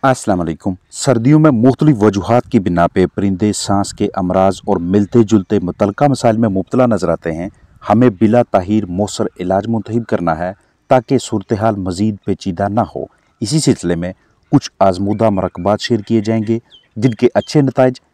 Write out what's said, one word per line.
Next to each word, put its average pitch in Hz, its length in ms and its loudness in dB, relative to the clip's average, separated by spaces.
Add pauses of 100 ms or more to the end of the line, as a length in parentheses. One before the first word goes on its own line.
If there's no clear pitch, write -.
अस्सलाम 110 300 0
वालेकुम। 87 380 -6 (160)
सर्दियों 127 460 2
में 156 140 6
मुख्तलिफ 131 460 4
वजूहात 104 480 2
की 127 140 0
बिना 87 280 0
पे 92 200 2
परिंदे 101 460 -2
सांस 101 380 -4
के 104 140 -4 (120)
अमराज 92 500 0
और 101 180 0
मिलते 101 380 2
जुलते 104 360 0
मुतलका 101 480 -2
मसाइल 117 300 0
में 117 120 2
मुब्तला 98 360 0
नजर 92 240 0
आते 82 220 -4
हैं। 80 180 -8 (320)
हमें 117 300 4
बिला 110 320 2
ताहीर 101 460 -2
मौसर 101 380 -4 (120)
इलाज 95 260 -2
मुंतखब 113 380 -4
करना 87 300 -2
है 90 180 -8 (380)
ताकि 131 300 2
सूरत - 340 -6
हाल 107 240 -2
मजीद 95 480 -4
पेचीदा 98 440 -4
ना 110 140 0
हो। 67 220 -12 (340)
इसी 127 200 -2
सिलसिले 95 360 0
में 87 160 -8 (400)
कुछ - 180 2 (120)
आजमूदा 98 480 0
मरकबात 95 500 -2
शेयर 110 220 -2
किए 113 200 0
जाएंगे 110 380 -2 (360)
जिनके 120 380 0
अच्छे - 280 0
नताइज 131 380 0 (140)